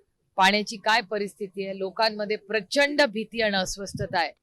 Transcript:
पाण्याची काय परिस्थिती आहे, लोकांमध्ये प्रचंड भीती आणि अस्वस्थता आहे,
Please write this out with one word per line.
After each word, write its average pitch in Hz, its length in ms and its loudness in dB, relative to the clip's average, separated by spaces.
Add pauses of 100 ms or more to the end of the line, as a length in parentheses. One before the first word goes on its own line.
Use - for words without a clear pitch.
(360)
पाण्याची 208 400 4
काय 220 240 2
परिस्थिती 202 640 -6
आहे, 190 120 -8
लोकांमध्ये 208 580 -2
प्रचंड 277 640 0
भीती 220 400 -2
आणि 202 140 2
अस्वस्थता 190 600 -4
आहे, 160 140 0 (100)